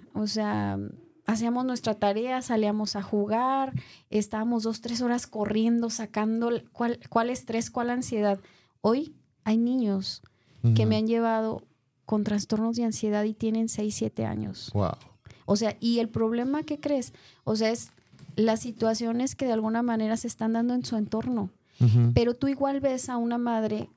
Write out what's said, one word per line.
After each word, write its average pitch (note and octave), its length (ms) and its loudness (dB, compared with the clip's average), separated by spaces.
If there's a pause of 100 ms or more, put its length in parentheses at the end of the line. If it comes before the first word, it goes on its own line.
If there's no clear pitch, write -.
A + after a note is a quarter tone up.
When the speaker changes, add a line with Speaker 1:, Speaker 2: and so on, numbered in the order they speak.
(140)
Speaker 1:
O G#3+ 140 -2
sea, G#3 500 -2 (480)
hacíamos A#3 400 0
nuestra A#3+ 300 -2
tarea, A3+ 480 0
salíamos G#3+ 520 0
a G3+ 60 -4
jugar, A#3+ 720 0 (380)
estábamos A3 500 0
dos, A3 180 -2
tres A#3+ 220 -4
horas A#3+ 240 0
corriendo, A3 640 0
sacando A3+ 600 -2
l-, A#3 220 -2
cuál, A#3+ 280 -2 (100)
cuál A#3+ 220 2
estrés, A#3 400 -4
cuál A#3+ 180 -2
ansiedad. G#3+ 500 0 (420)
Hoy C4+ 340 0 (280)
hay A3 140 2
niños A3+ 640 0 (540)
que A2+ 80 4
Speaker 2:
Ujú. A3 60 4
Speaker 1:
me A3 80 4
han A3 100 0
llevado A3+ 560 0 (420)
con G#3+ 180 0
trastornos G#3 520 -2
de A#3+ 80 -2
ansiedad G#3+ 400 0
y G#3+ 100 -2
tienen A3+ 340 -2
seis, G#3+ 280 -4
siete G#3+ 320 -4
años. - 480 -6
Speaker 2:
Wow. G2+ 160 0 (560)
Speaker 1:
O G3 80 2
sea, G#3+ 240 0
¿y A#3 180 0
el A#3 100 0
problema A#3+ 540 0
qué D4+ 180 -6
crees? C#4+ 340 -2 (320)
O A3 100 0
sea, A3 160 2
es A#3 180 -4 (460)
las A3 240 4
situaciones A3+ 760 -2
que C4 120 -2
de A#3+ 60 2
alguna A3 280 0
manera A3+ 340 0
se A#3 120 -2
están A3+ 260 -2
dando A#3+ 220 0
en B3 100 -2
su A3+ 120 -2
entorno. A3 520 -2 (300)
Speaker 2:
Ujú. A#2+ 340 6
Speaker 1:
Pero A#3+ 220 4
tú C4+ 120 -2
igual C#4 320 0
ves C4 300 0
a B3 80 -4
una A#3 220 0
madre A3 580 -2